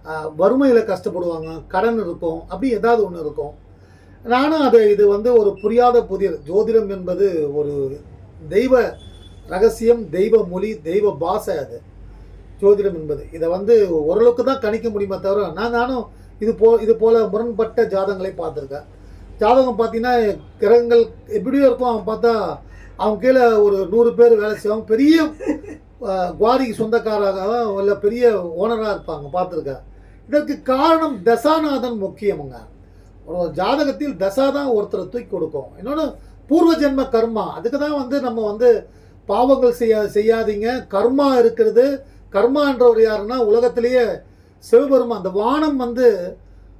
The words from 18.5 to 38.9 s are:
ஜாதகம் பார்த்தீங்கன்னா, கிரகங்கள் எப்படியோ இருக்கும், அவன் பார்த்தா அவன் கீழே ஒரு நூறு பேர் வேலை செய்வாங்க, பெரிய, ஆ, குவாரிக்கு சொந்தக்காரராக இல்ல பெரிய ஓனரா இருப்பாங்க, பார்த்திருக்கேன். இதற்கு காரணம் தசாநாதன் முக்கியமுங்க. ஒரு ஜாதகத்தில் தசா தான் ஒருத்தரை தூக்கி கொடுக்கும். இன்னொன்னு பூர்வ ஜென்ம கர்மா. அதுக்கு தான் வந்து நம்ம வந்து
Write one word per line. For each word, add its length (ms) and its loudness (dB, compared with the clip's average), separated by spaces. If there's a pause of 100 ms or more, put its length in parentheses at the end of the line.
ஜாதகம் 420 4
பார்த்தீங்கன்னா, 580 0 (220)
கிரகங்கள் 460 4 (220)
எப்படியோ 380 0
இருக்கும், 260 2
அவன் 160 -4
பார்த்தா 500 -2 (400)
அவன் 220 -2
கீழே 260 4
ஒரு 460 2
நூறு 220 2
பேர் 240 6
வேலை 180 -2
செய்வாங்க, 300 -4
பெரிய, 460 2 (720)
ஆ, 340 -4
குவாரிக்கு 340 2
சொந்தக்காரராக 1040 -2
இல்ல 180 0
பெரிய 280 -2 (380)
ஓனரா 300 -2
இருப்பாங்க, 420 -10
பார்த்திருக்கேன். 480 -6 (460)
இதற்கு 340 -2
காரணம் 640 0
தசாநாதன் 800 0
முக்கியமுங்க. 520 -6 (720)
ஒரு 240 -6
ஜாதகத்தில் 680 -2
தசா 340 0
தான் 160 -4
ஒருத்தரை 420 -2
தூக்கி 160 -10
கொடுக்கும். 440 -8 (140)
இன்னொன்னு 320 -6 (320)
பூர்வ 280 4
ஜென்ம 340 0
கர்மா. 400 0
அதுக்கு 300 -6
தான் 180 -4
வந்து 240 -4
நம்ம 240 -4
வந்து 240 2 (560)